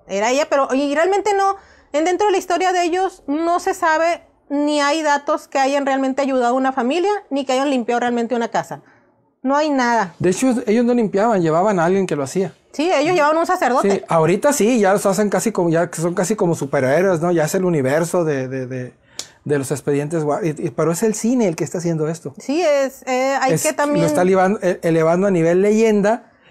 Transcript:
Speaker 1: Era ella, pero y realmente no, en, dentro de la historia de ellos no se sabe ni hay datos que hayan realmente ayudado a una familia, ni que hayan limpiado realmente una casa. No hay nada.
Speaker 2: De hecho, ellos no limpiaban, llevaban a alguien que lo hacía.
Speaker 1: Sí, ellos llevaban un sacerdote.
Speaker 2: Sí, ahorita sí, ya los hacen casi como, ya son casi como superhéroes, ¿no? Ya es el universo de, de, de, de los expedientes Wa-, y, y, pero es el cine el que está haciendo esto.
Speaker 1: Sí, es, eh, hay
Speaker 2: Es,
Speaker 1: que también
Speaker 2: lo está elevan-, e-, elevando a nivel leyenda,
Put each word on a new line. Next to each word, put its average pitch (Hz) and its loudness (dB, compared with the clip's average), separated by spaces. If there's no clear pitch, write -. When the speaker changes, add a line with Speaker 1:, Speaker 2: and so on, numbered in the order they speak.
Speaker 1:
Era 202 -2
ella, 277 0
pero 285 2
y 285 -2
realmente 370 0
no, 392 0
en, 302 0
dentro 359 0
de 415 2
la 381 0
historia 370 0
de 359 0
ellos 359 -4
no 330 -2
se 381 -2
sabe 330 0
ni 294 0
hay 294 0
datos 294 -2
que - -4
hayan 269 0
realmente 269 -2
ayudado 262 0
a 262 0
una 262 0
familia, 285 0
ni 277 -2
que 262 -2
hayan 269 0
limpiado 240 0
realmente 240 -2
una 233 -2
casa. 156 -6
No 269 0
hay 302 2
nada. 240 0
Speaker 2:
De 180 2
hecho, 254 0
ellos 226 2
no 240 2
limpiaban, 214 2
llevaban 175 2
a 160 2
alguien 185 2
que 170 -4
lo 143 -4
hacía. 170 -4
Speaker 1:
Sí, 320 -2
ellos 311 2
llevaban 311 2
un 339 0
sacerdote. 262 0
Speaker 2:
Sí, 190 0
ahorita 170 2
sí, 247 2
ya 196 4
los 202 0
hacen 202 0
casi 208 0
como, 175 0
ya 165 2
son 170 -4
casi 185 -2
como 175 0
superhéroes, 151 0
¿no? 175 0
Ya 165 2
es 151 -2
el 190 0
universo 165 0
de, 139 -2
de, 131 -8
de, 123 -10
de 147 0
los 131 -4
expedientes 147 -2
Wa-, 147 -2
y, 165 0
y, - -6
pero 160 0
es 170 -4
el 220 0
cine 240 0
el 165 -2
que 170 -4
está 151 -6
haciendo 160 -2
esto. 160 -10
Speaker 1:
Sí, 285 -4
es, 277 -2
eh, 262 0
hay 262 0
Speaker 2:
Es, 160 -2
Speaker 1:
que 302 0
también 190 0
Speaker 2:
lo 170 2
está 185 2
elevan-, 190 2
e-, 180 -2
elevando 165 2
a 202 2
nivel 175 2
leyenda, 214 2